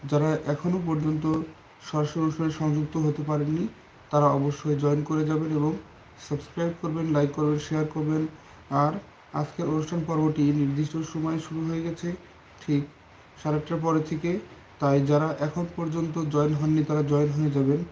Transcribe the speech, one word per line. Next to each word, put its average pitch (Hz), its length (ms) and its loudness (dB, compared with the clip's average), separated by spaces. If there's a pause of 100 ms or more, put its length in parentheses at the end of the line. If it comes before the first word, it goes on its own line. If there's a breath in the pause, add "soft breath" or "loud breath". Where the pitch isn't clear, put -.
যারা 147 260 2 (180)
এখনো 175 380 0
পর্যন্ত 156 400 0 (600)
সরাসরি 151 340 -2
অনুষ্ঠানে 160 320 0
সংযুক্ত 151 460 -2
হতে 151 260 0
পারেননি, 151 420 0 (440)
তারা 147 180 4
অবশ্যই 143 520 0
জয়েন 147 240 2
করে 156 220 0
যাবেন 156 260 0
এবং 151 200 2 (500)
সাবস্ক্রাইব 170 580 -4
করবেন, 160 340 -2
লাইক 147 180 4
করবেন, 151 280 2
শেয়ার 156 260 -2
করবেন। 156 360 0 (500 loud breath)
আর 147 220 2 (400)
আজকের 151 360 -4
অনুষ্ঠান 156 360 -2
পর্বটি 156 460 2
নির্দিষ্ট 147 420 0 (160)
সময়ে 160 300 -2
শুরু 160 260 -8
হয়ে 165 200 -4
গেছে, 170 220 -6 (520)
ঠিক 143 220 0 (560)
সাড়ে 151 220 0
আটটার 160 200 -4
পরে 156 220 2
থেকে, 160 300 -2 (480)
তাই 139 260 4
যারা 147 220 4 (120)
এখন 170 260 -2 (100)
পর্যন্ত 165 400 -2 (140)
জয়েন 151 240 2
হননি, 156 300 2
তারা 151 200 0
জয়েন 147 260 2
হয়ে 147 220 0
যাবেন। 139 280 2 (120)